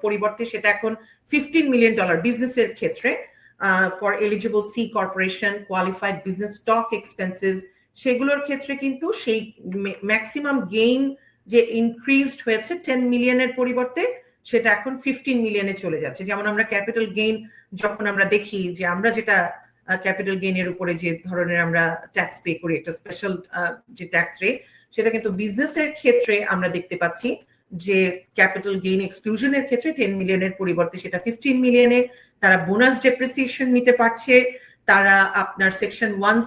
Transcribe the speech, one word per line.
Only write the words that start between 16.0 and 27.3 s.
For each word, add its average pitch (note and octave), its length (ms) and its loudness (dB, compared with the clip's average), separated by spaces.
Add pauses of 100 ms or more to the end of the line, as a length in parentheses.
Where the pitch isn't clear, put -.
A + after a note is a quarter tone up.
যাচ্ছে। D3 260 -8
যেমন G#3 240 -4
আমরা G#3+ 200 2
ক্যাপিটাল A3 340 -2 (120)
গেইন A3 180 0 (460)
যখন G#3+ 300 -2
আমরা G3 120 0 (100)
দেখি G#3 260 -2 (160)
যে F3+ 80 -6 (100)
আমরা G3+ 240 0
যেটা, G#3+ 180 2 (540)
আহ, F#3 140 -2
ক্যাপিটাল F#3+ 380 -2
গেইনের F#3 320 -2
উপরে F3 180 -4 (100)
যে E3+ 80 -2 (180)
ধরনের F3 380 0
আমরা E3 160 2 (320)
ট্যাক্স F3 300 -4
পে E3+ 80 -2 (100)
করি, E3 140 -2
একটা E3 240 -6
স্পেশাল, F#3+ 320 -8 (260)
আহ, E3+ 140 -2 (260)
যে F3+ 60 -12 (100)
ট্যাক্স E3+ 280 0
রেট, A#3+ 140 0 (380)
সেটা A3+ 200 2
কিন্তু A3 160 -2 (100)
বিজনেসের D4 480 -2 (100)
ক্ষেত্রে A#3+ 360 4 (180)
আমরা F#3 240 0
দেখতে F3 260 -8
পাচ্ছি E3+ 260 -2 (580)